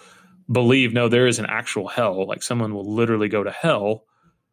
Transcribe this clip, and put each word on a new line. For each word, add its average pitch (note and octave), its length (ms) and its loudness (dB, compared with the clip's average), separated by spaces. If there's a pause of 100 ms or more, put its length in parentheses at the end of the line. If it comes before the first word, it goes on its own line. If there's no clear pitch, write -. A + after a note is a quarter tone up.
(500)
believe, B2 440 4
no, A#2+ 140 2
there B2 180 4
is A2+ 120 0
an A2 80 -6
actual G#2+ 420 -6
hell. G2 380 -2
Like, - 160 -8
someone A2+ 320 -2
will G2+ 160 -6
literally A2 380 2
go G#2 140 0
to G2 80 -4
hell, A2 540 -2 (480)